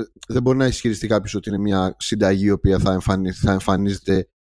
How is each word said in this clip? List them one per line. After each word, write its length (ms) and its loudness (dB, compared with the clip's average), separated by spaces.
δεν 140 -2
μπορεί 160 2
να 80 4
ισχυριστεί 400 -2
κάποιος 280 0
ότι 140 -6
είναι 100 -2
μια 400 0
συνταγή 460 0
η 60 2
οποία 280 2
θα 140 0
εμφανι-, 400 0
θα 200 0
εμφανίζεται 760 0